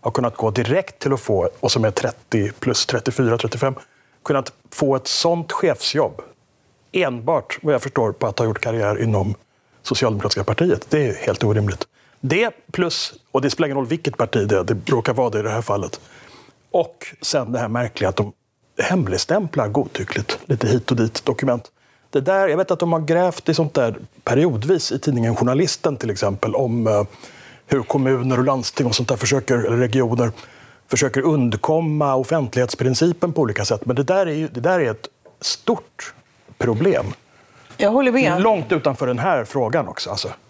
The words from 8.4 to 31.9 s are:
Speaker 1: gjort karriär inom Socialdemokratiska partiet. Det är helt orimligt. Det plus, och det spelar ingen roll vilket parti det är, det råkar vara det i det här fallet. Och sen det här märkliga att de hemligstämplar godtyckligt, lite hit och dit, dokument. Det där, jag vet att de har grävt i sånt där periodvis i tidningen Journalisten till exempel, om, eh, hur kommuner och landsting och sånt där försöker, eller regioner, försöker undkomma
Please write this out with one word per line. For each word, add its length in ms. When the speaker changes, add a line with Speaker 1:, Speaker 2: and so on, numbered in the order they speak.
Speaker 1:
gjort 140
karriär 440
inom 320
Socialdemokratiska 600
partiet. 460
Det 200
är 40
helt 300
orimligt. 440
Det 300
plus, 420
och 100
det 80
spelar 180
ingen 100
roll 100
vilket 300
parti 300
det 100
är, 60
det 220
råkar 280
vara 160
det 100
i 20
det 80
här 120
fallet. 380
Och 500
sen 300
det 80
här 80
märkliga 420
att 60
de 180
hemligstämplar 840
godtyckligt, 800
lite 220
hit 240
och 60
dit, 280
dokument. 460
Det 120
där, 260
jag 100
vet 140
att 80
de 140
har 60
grävt 500
i 40
sånt 200
där 260
periodvis 680
i 80
tidningen 360
Journalisten 600
till 120
exempel, 460
om, 320
eh, 160
hur 160
kommuner 560
och 60
landsting 420
och 80
sånt 140
där 60
försöker, 420
eller 200
regioner, 540
försöker 340
undkomma 920